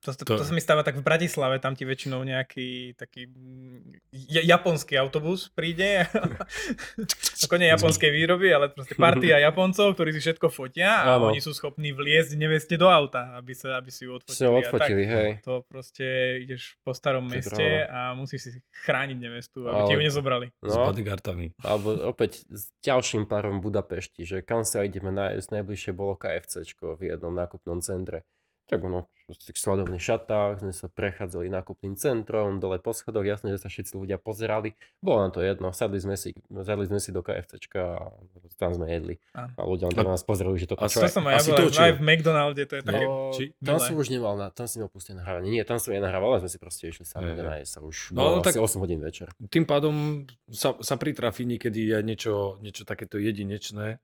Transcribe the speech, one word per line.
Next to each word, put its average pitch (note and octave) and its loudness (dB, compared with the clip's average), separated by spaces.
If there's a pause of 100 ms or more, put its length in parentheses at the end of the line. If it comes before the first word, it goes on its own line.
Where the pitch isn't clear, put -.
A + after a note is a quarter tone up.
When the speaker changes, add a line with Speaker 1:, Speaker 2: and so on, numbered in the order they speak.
Speaker 1:
To, C3+ -8
to, - -14
Speaker 2:
To A2+ 2
Speaker 1:
to G#2+ 0
sa E3 -2
mi E3 0
stáva D3+ 4
tak D3 0
v C#3+ -6
Bratislave, D#3 0
tam C3+ -4
ti - -10
väčšinou C3 -4
nejaký B2+ -6
taký, B2 -18
mm, B2+ -20 (320)
ja-, D#3+ 2
japonský E3+ 4
autobus D3+ 0
príde. E3+ 0 (560)
<laughs> F#4 -6 (720)
Ako F3 2
nie F3 6
japonskej D#3+ 6
výroby, E3 4
ale C#3+ 6
proste C3+ -12
partia E3+ 8
Speaker 3:
<laughs> - 6
Speaker 1:
Japoncov, F#3 4
ktorí E3 0
si D#3 -2
všetko E3 0
fotia F3 2
a B2+ 8
Speaker 3:
Áno. A2+ 6
Speaker 1:
oni G#2+ 4
sú D3+ -6
schopní D3 -6
vliezť C#3+ 4
neveste D#3 2
do F3 6
auta, C3+ 4
aby B2 -14
sa, C3 -8
aby B2+ -6
si - -16
ju B2+ -12
Speaker 3:
Si C3 -10
ju B2+ 6
Speaker 1:
odfotili - 8
a B2 8
tak. B2 -2
Speaker 3:
odfotili, A2+ 4
hej. G#2+ 2 (120)
Speaker 1:
To B2+ -6 (120)
proste C3 -12 (340)
ideš B2+ -12
po - -8
starom C3 -2
Speaker 3:
To B2 -6
je B2+ -2
Speaker 1:
meste A2 -6 (260)
Speaker 3:
pravda. D3 -2
Speaker 1:
a B2+ -8 (140)
musíš C3 -8
si B2+ -14 (320)
chrániť C3+ -2
nevestu, A#2+ -12
aby A2+ 0
ti G#2 4
ju D3 4
Speaker 3:
Ale D3+ 2
Speaker 1:
nezobrali. C3+ 0
Speaker 2:
S - -8
Speaker 3:
No. A2+ 4
Speaker 2:
bodyguardami. G2 -4 (160)
Speaker 3:
Alebo G#2 0 (180)
opäť - -2
s - -14 (100)
ďalším B2 0
párom G#2 -2
v F#2+ -6
Budapešti, F#2+ -6
že F2+ -8
kam A#2 -2
sa G#2+ -2
ideme G2 -4
nájsť, G2 -4
najbližšie G#2 -6
bolo G2 -4
K E2+ -6
F E2+ -6
C E2+ -10
čko E2 -10
v E2+ -8
jednom E2 -6
nákupnom F2 -6
centre. F2+ -6 (460)
Tak F#2 -2
ono, F2+ -4 (160)
v F2 -20
tých - -14
svadobných F#2+ -2
šatách G#2 0
sme G2+ -6
sa F#2 -10
prechádzali F#2 -4
nákupným G2 -8
centrom, G#2+ 0
dole F#2 -2
po A2+ -4
schodoch, A2 -4
jasné, G#2 -2
že G2 -2
sa - -10
všetci F#2+ -10
ľudia F#2+ -4
pozerali. G#2+ -4 (180)
Bolo B2 4
nám F#2 -2
to F2 -2
jedno, F#2+ 0
sadli G2+ -2
sme G2 -2
si, - -8
sadli G2+ -4
sme G2 0
si - -8
do F2+ -4
K G2+ -4
F F2+ -8
C - -20
čka - -6 (160)
a E2 -10 (400)
tam F2+ -2
sme E2+ -2
jedli. E2+ -4 (160)
Speaker 1:
Áno. B2 -12
Speaker 3:
A - -10
ľudia F2+ 0
na F#2 4
Speaker 2:
A F#2 0
Speaker 3:
nás F2+ -2
pozerali, F#2+ -2
že F2 -4
toto G#2+ -2
Speaker 2:
asi G#2 0
Speaker 3:
čo A2+ 2
Speaker 1:
To F3+ 4
Speaker 3:
je? - -
Speaker 1:
som E3+ 0
aj C#3 4
ja - 6
Speaker 2:
asi D3+ 2
Speaker 1:
bol C#3+ 6
Speaker 2:
točilo. D3+ 4
Speaker 1:
aj E3+ 8
v C#3+ 0
McDonalde, D3+ 4
to C#3 -6
je C#3 -8
také G#2+ 0
Speaker 3:
No, C3+ -2
Speaker 2:
Či C3 -4 (140)
Speaker 3:
tam C#3 0
Speaker 1:
milé. E3 2
Speaker 3:
som E3 -2
už C#3+ 0
nemal A#2 -2
na-, G2 -6
tam A#2+ -8
som A2+ -8
nemal G#2+ -8
pustené G2 -16
nahrávanie. F#2 -4
Nie, A2 2
tam A#2+ -2
som A#2 -6
ja G2 0
nahrával, F#2+ 2
ale A#2+ 4
sme F2 -6
si - -12
proste - -14
išli E2 -12
sami F2 -8
Speaker 2:
Hej, E2 -4
hej. E2 -8
Speaker 3:
nájsť D2+ -8
sa - -12
už. D#2 -12 (120)
Speaker 2:
No, F#2+ -6
Speaker 3:
Bolo C#3 6
Speaker 2:
ale - 4
Speaker 3:
asi - 2
Speaker 2:
tak - 2
Speaker 3:
osem G#2+ 0
hodín E2+ -2
večer. E2 -10 (100)
Speaker 2:
tým D#3+ 2
pádom D3+ 0 (520)
sa, B2+ -2
sa A#2 -4
pritrafí B2+ -2
niekedy A2+ -2
aj A2 2
niečo, A2 -2 (260)
niečo G#2 -14
takéto - -8
jedinečné. G#2 -6